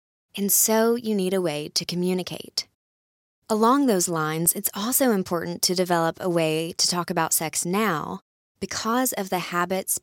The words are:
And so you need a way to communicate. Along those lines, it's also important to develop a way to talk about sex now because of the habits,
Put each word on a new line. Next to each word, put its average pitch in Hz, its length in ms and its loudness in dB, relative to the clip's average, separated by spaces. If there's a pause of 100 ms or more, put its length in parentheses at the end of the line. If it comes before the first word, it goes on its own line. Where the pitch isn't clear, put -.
(360)
And 202 160 0
so 220 420 4
you 220 220 -2
need 185 180 2
a 185 80 2
way 151 280 -2
to - 140 -4
communicate. - 840 -4 (840)
Along 233 360 4
those 190 220 2
lines, 160 440 0
it's - 220 -4
also 240 380 0
important 175 500 -4
to 185 120 2
develop 170 460 0
a 190 80 -4
way 165 480 0
to - 100 0
talk 175 220 -2
about 165 240 0
sex - 320 -2
now 185 560 -2 (400)
because 240 540 -2
of 190 160 -6
the 185 80 0
habits, 180 640 -2